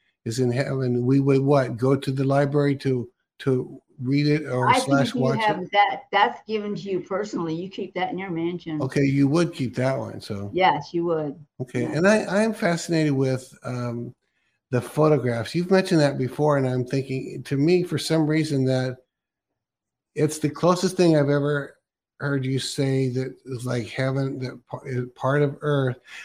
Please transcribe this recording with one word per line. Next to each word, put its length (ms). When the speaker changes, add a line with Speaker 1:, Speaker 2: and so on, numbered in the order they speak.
Speaker 1:
is 140
in 120
heaven. 540
We 140
would 220
what? 360
Go 180
to 160
the 120
library 540
to, 320
to 420
read 260
it 200
or 200
Speaker 2:
I 120
Speaker 1:
slash 340
Speaker 2:
think 20
you 60
Speaker 1:
watch 180
Speaker 2:
have 220
Speaker 1:
it? 100
Speaker 2:
that. 300
That's 340
given 300
to 60
you 180
personally. 560
You 140
keep 240
that 180
in 60
your 120
mansion. 520
Speaker 1:
Okay, 240
you 240
would 240
keep 220
that 220
one, 220
so. 340
Speaker 2:
Yes, 400
you 120
would. 340
Speaker 1:
Okay, 220
Speaker 2:
Yeah. 100
Speaker 1:
and 120
I, 200
I'm 280
fascinated 600
with, 500
um, 500
the 120
photographs. 720
You've 160
mentioned 320
that 160
before, 400
and 100
I'm 160
thinking, 600
to 140
me, 260
for 160
some 260
reason, 400
that 320
it's 240
the 100
closest 480
thing 180
I've 140
ever 480
heard 240
you 140
say 520
that 260
is 220
like 200
heaven, 520
that 260
pa-, 200
is 280
part 300
of 180
earth. 360